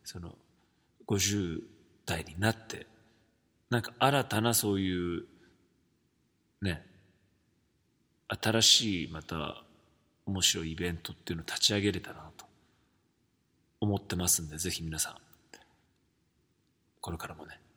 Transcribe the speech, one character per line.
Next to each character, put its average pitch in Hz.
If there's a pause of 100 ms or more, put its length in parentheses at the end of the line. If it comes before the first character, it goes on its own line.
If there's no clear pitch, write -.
そ -
の、 85 (680)
五 104
十 95 (420)
代 80
に 78
な 110
っ -
て、 - (840)
な 120
ん -
か -
新 135
た 110
な 113
そ 104
う 95
い 90
う、 - (1400)
ね、 87 (1400)
新 110
し 101
い -
ま 78
た 78 (640)
面 95
白 82
い 80
イ -
ベ 87
ン 85
ト -
っ -
て -
い -
う 82
の 82
を -
立 -
ち -
上 101
げ 101
れ 92
た -
な -
と - (1400)
思 104
っ 98
て -
ま 87
す 82
ん 78
で、 78
ぜ 87
ひ 85
皆 78
さ -
ん、 - (1900)
こ 87
れ 82
か -
ら 82
も 73
ね - (180)